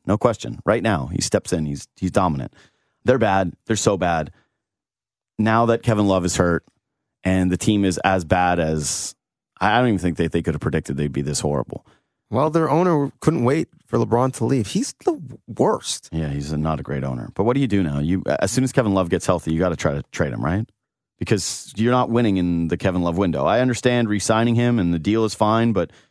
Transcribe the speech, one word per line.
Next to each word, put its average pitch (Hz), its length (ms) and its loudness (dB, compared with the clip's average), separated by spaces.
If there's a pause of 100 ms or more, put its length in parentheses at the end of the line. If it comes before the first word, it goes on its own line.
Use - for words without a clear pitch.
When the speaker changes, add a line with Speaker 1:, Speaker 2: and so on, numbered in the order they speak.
Speaker 1:
no 104 100 2
question. 113 480 -2
Right 110 180 2
now, 87 260 0
he 82 120 -4
steps - 320 -2
in. 78 140 -2
He's, 71 200 -8 (100)
he's 92 160 -4
dominant. 78 420 0 (500)
They're 127 140 4
bad. 95 340 2 (140)
They're 110 100 0
so 101 220 0
bad. 82 340 -2 (1040)
Now 110 280 2
that 117 160 2
Kevin 104 240 2
Love 95 180 2
is 87 120 -2
hurt 87 280 2 (600)
and 92 260 2
the 90 80 0
team 101 260 2
is 92 140 0
as 95 260 0
bad 90 340 2
as, 78 560 -2 (460)
I 104 180 2
don't 127 100 4
even 101 100 2
think 87 180 -2
they, 82 120 0
they 87 120 -2
could 76 140 -2
have 73 80 -6
predicted 78 340 -2
they'd 71 160 -2
be 71 80 -4
this 71 200 -4
horrible. 71 440 -4 (440)
Speaker 2:
Well, 143 220 0
their 160 180 0
owner 151 520 2
couldn't 151 240 0
wait 143 240 0 (180)
for 113 140 -2
LeBron 117 380 0
to 117 60 -2
leave. 120 220 0
He's - 280 -4 (100)
the 320 160 -2 (260)
worst. - 640 -2
Speaker 1:
Yeah, 80 180 -2
he's 71 220 -6
a, 78 60 -2
not 76 240 -2
a - 20 -10
great 67 220 -6
owner. 62 300 -6
But 98 100 -2
what 120 100 2
do 139 60 0
you 131 80 0
do 98 160 2
now? 73 160 -2
You, 85 260 0
as - 240 0
soon 127 140 0
as 127 80 -2
Kevin 107 220 2
Love 92 160 0
gets 90 160 -2
healthy, 85 260 0
you 80 80 0
gotta 90 160 0
try 73 160 -2
to 71 180 -4
trade 73 220 -4
him, 57 120 -6
right? 92 240 -2 (520)
Because - 560 -4
you're 120 160 2
not 123 180 2
winning 113 260 2
in 87 300 0
the 85 100 0
Kevin 90 260 0
Love 85 140 0
window. 80 300 0
I 104 140 2
understand 123 480 0
re-signing 113 480 2
him 120 240 2
and 87 120 2
the 85 60 0
deal 104 260 2
is 107 100 -4
fine, 113 380 2
but 90 200 -2 (180)